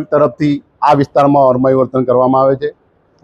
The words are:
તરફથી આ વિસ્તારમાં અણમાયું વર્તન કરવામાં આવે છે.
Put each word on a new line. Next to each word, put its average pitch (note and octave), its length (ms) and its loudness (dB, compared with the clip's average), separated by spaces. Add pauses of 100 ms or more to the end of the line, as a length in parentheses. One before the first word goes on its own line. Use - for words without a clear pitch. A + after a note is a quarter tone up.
તરફથી D3 600 -2 (200)
આ C#3+ 120 2
વિસ્તારમાં C#3+ 540 2
અણમાયું C3 320 0
વર્તન C3 240 -2
કરવામાં B2+ 380 0
આવે C3+ 140 0
છે. D3 120 -8 (560)